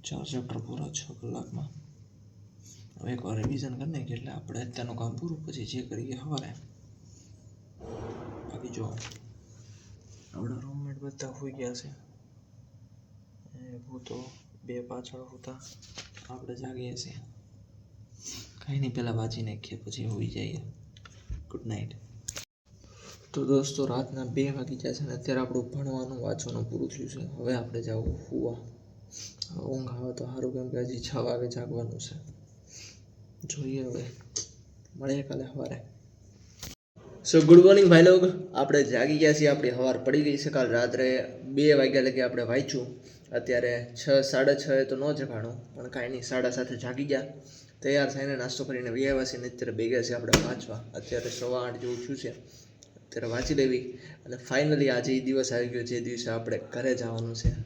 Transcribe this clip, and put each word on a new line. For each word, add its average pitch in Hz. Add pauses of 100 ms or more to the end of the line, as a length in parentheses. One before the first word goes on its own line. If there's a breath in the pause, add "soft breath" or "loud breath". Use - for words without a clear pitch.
ચાર 135
ચેપ્ટર 123
પૂરા 117
છ - (100)
કલાકમાં. - (1300 loud breath)
હવે 123
એકવાર 113
રિવિઝન 127
કરી 151
નાખીએ 123
એટલે 135
આપણે 117
અત્યારનું 120
કામ 113
પૂરું, 165
પછી 120
જે 123
કરીએ 127
સવારે. 151 (1900)
બાકી -
જો, 110 (1500 loud breath)
આપણા 117
રૂમમેટ 139
બધા 135
સૂઈ 135
ગયા 123
છે. 143 (1700)
એ 123
ભૂતો 127 (340)
બે 123
પાછળ 127
સૂતા, 127 (680)
આપણે 127
જાગીએ 127
છીએ. - (1400 loud breath)
એની 135
પહેલા 120
વાંચી 113
નાખીએ, 107
પછી 107
હોઈ 110
જઈએ. 113 (920 loud breath)
ગુડ -
નાઇટ. 110 (1400 loud breath)
તો 139
દોસ્તો, 135
રાતના 131
બે 135
વાગી 135
ગયા 127
છે 147
ને 123
અત્યારે 127
આપણું 123
ભણવાનું, 131
વાંચવાનું 113
પૂરું 127
થયું 131
છે. 123
હવે 127
આપણે 117
જાવું 110
સુવા. 123 (1000 loud breath)
હવે -
ઊંઘ 131
આવે 123
તો 123
સારું, 127
કેમ 127
કે 123
હજી 123
છ -
વાગે 120
જાગવાનું 117
છે. - (1040 loud breath)
જોઈએ 135
હવે, 123 (920)
મળીએ 139
કાલે 135
સવારે. 131 (1500)
So, 160
ગુડ 170
મોર્નિંગ 196
ભાઈ 170
લોગ, 180
આપણે 139
જાગી 127
ગયા 151
છીએ, 151
આપણી 135
સવાર 127
પડી 143
ગઈ 147
છે. 143
કાલ 131
રાત્રે 127 (180)
બે 139
વાગ્યા 135
લગી 127
આપણે 123
વાંચ્યું. 123 (460 loud breath)
અત્યારે 120
છ, 139
સાડા 135
છ -
એ 135
તો 135
ન 143
જગાણું, 117
પણ 127
કાંઈ 123
નહીં, 127
સાડા 127
સાતે 127
જાગી 127
ગયા. 135 (600 loud breath)
તૈયાર 139
થઈને 135
નાસ્તો 127
કરીને 123
વહી 131
આવ્યા 135
છીએ 127
ને 123
અત્યારે 120
બેહી 113
ગયા 120
છીએ 117
આપણે - (140)
વાંચવા. 113 (100)
અત્યારે 120
સવા 123
આઠ 113
જેવું 120
થયું 127
છે. 117
અત્યારે -
વાંચી 127
લેવી 127 (280 loud breath)
અને 123
finally 143
આજે 123
ઈ 131
દિવસ 131
આવી 120
ગયો 123
જે 120
દિવસે 120
આપણે 113
ઘરે 123
જવાનું 117
છે. - (140)